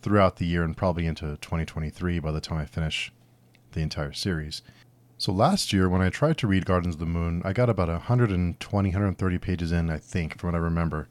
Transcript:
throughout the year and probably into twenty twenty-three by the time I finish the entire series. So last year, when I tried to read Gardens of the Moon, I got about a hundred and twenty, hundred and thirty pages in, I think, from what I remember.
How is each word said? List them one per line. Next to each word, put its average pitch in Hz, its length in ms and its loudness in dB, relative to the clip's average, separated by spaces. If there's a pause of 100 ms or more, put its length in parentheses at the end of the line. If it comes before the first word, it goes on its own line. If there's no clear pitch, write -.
throughout 101 360 4
the 90 80 -2
year 85 180 2
and 82 140 -2
probably 87 280 0
into 76 360 -4
twenty 82 240 -4
twenty-three 85 540 -4
by 76 120 -2
the 78 80 -4
time 80 180 -6
I 76 80 -4
finish - 460 -4 (600)
the 82 80 -2
entire 76 320 -4
series. 80 480 -4 (560)
So - 160 -4
last 135 400 2
year, 95 160 4
when 92 120 4
I 92 80 4
tried 156 280 0
to 117 100 0
read 95 180 2
Gardens 90 300 2
of 73 40 -10
the 85 60 -4
Moon, 85 380 -2
I 95 80 -2
got 120 180 2
about 92 200 2
a 85 100 -2
hundred 120 320 2
and 87 260 0
twenty, 98 340 0
hundred 101 160 2
and 90 100 -2
thirty 90 200 0
pages 85 360 -2
in, 85 160 2
I 80 80 -2
think, 80 420 -6
from 87 140 -2
what - 20 0
I 85 80 0
remember. 82 460 0